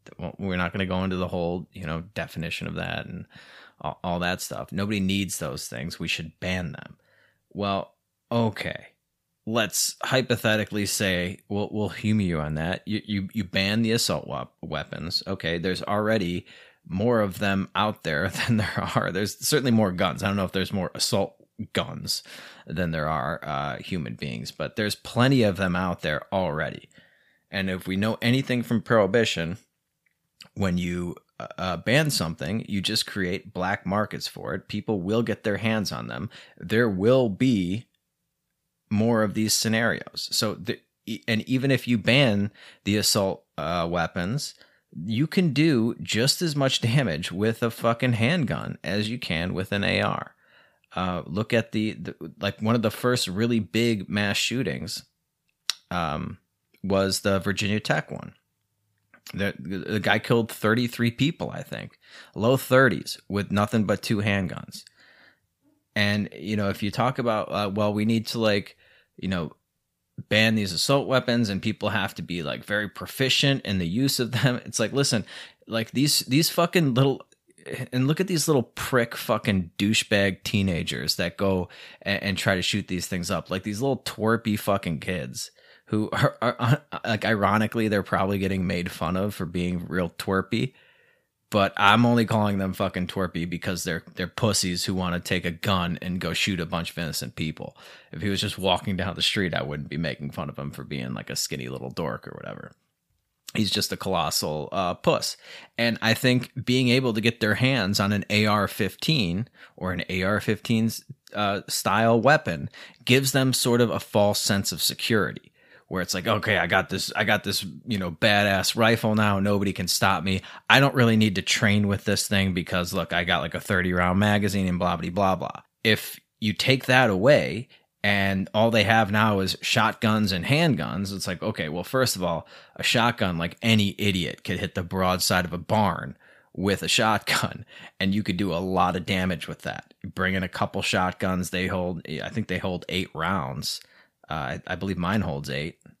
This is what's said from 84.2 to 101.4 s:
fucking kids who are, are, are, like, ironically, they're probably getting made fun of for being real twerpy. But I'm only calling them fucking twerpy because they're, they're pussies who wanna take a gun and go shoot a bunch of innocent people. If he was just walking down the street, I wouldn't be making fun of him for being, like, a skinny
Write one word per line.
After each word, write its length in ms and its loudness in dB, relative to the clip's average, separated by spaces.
fucking 420 -2
kids 520 -6
who 260 0
are, 280 0
are, 160 2
are, 460 0
like, 220 0
ironically, 640 2
they're 120 2
probably 360 0
getting 280 0
made 240 -2
fun 280 -2
of 180 -2
for 100 -6
being 420 -2
real 220 -2
twerpy. 600 0
But 260 4
I'm 300 8
only 200 6
calling 340 2
them 120 0
fucking 360 -2
twerpy 400 -4
because 360 -4
they're, 200 -4
they're 100 -4
pussies 600 0
who 100 -2
wanna 240 -2
take 240 -2
a 80 -2
gun 500 0
and 200 -4
go 100 -2
shoot 300 0
a 40 -4
bunch 260 -4
of 60 -12
innocent 380 -6
people. 400 -6
If 80 -10
he 80 -2
was 100 0
just 180 -4
walking 380 2
down 200 -4
the 60 -8
street, 320 0
I 80 0
wouldn't 280 -6
be 80 -6
making 340 -4
fun 160 -8
of 100 -12
him 140 -8
for 140 -12
being, 280 -8
like, 160 -8
a 60 -8
skinny 320 -6